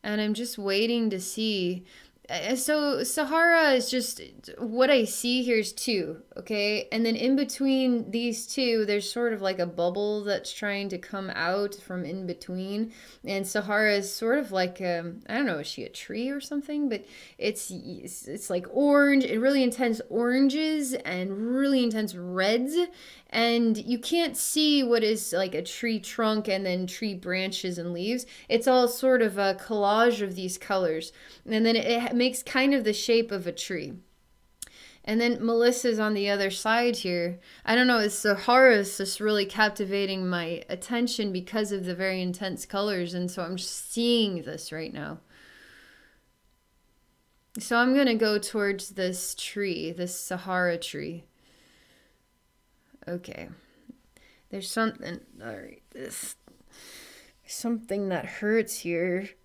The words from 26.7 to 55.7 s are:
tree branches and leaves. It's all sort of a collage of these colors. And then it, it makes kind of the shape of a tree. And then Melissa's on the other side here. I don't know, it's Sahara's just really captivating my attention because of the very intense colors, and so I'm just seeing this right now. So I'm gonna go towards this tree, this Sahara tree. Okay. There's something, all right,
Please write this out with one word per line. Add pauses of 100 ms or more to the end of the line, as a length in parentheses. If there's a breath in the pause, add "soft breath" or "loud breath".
tree
branches
and
leaves. (220 loud breath)
It's
all
sort
of
a
collage
of
these
colors. (340 loud breath)
And
then
it,
it
makes
kind
of
the
shape
of
a
tree. (1080 loud breath)
And
then
Melissa's
on
the
other
side
here. (240 loud breath)
I
don't
know,
it's
Sahara's
just
really
captivating
my
attention
because
of
the
very
intense
colors,
and
so
I'm
just
seeing
this
right
now. (2500 loud breath)
So
I'm
gonna
go
towards
this
tree,
this
Sahara
tree. (1800 soft breath)
Okay. (1000 loud breath)
There's
something, (220)
all
right,